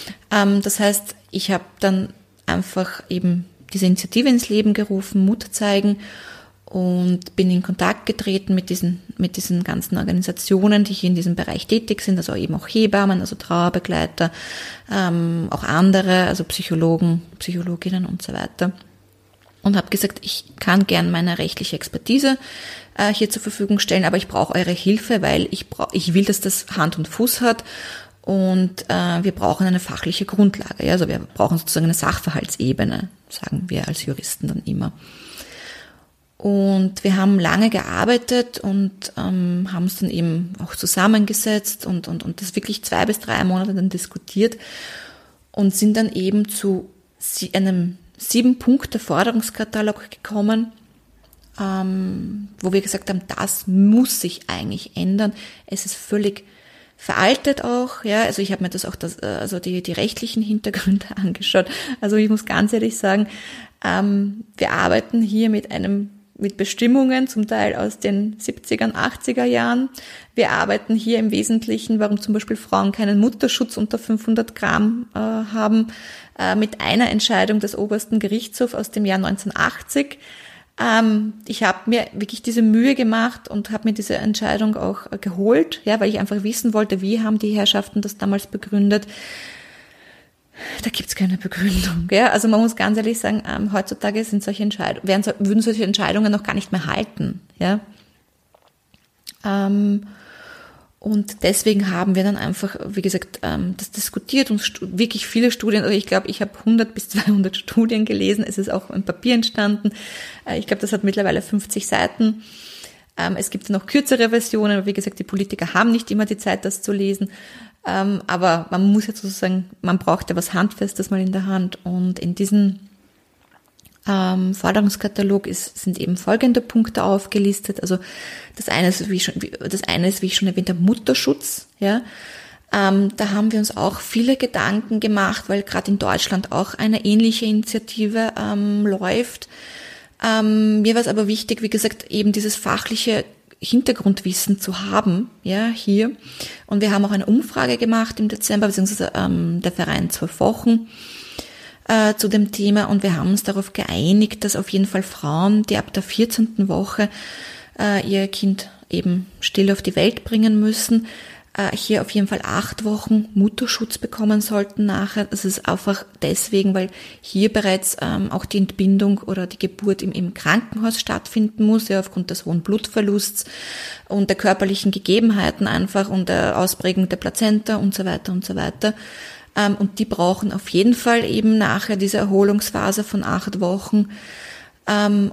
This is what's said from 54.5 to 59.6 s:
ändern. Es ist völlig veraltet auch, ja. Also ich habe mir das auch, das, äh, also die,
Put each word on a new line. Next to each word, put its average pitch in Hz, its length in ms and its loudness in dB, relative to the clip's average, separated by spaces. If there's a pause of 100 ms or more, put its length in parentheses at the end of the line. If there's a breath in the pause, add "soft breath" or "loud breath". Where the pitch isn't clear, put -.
ändern. 202 340 0 (340 loud breath)
Es - 200 -8
ist 185 100 -8
völlig 202 480 -2 (540 soft breath)
veraltet - 680 0
auch, 247 400 -4
ja. 214 200 0
Also - 180 -2
ich 196 100 -2
habe 190 100 -4
mir 180 80 -2
das - 160 -6
auch, - 100 -8
das, - 280 -10
äh, - 20 -6
also 175 340 -6
die, 180 220 -4